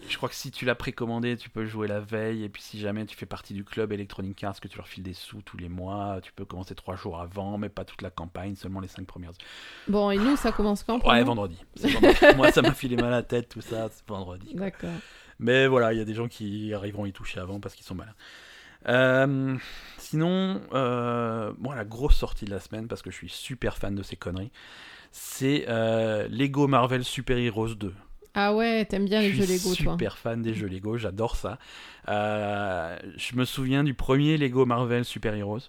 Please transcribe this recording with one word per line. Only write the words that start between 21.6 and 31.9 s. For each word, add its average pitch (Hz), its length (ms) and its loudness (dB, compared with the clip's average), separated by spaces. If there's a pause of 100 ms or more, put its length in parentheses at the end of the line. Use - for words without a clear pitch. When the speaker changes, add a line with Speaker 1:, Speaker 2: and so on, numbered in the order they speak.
Speaker 1:
la 117 80 -6
grosse 113 320 6
sortie - 300 2
de 98 60 -6
la 98 100 -6
semaine, 110 260 -10
parce 101 140 -8
que 95 100 -12
je - 60 -12
suis 85 120 -12
super - 480 -6
fan 101 180 -4
de 98 60 -4
ces 95 140 -10
conneries, 95 360 -8 (640)
c'est, - 540 -2
euh, 113 640 2
Lego 139 380 2
Marvel 127 360 4
Super 123 340 -2
Heroes 113 380 0
deux. 101 180 -6 (400)
Speaker 2:
Ah 202 220 2
ouais, 226 300 2
t'aimes 196 200 -2
bien 202 140 4
les 208 140 4
Speaker 1:
Je 139 100 4
suis - 20 -
Speaker 2:
jeux 185 80 2
Lego, 185 300 2
toi. - 100 4
Speaker 1:
super 120 240 -2
fan 117 240 -4
des 113 120 0
jeux 107 160 -2
Lego, 98 280 -4
j'adore 110 380 -2
ça. 104 240 -4 (480)